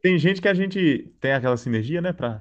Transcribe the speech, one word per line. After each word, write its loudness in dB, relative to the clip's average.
tem 4
gente 0
que 0
a 4
gente 0
tem 0
aquela 0
sinergia, -2
né, -2
pra -6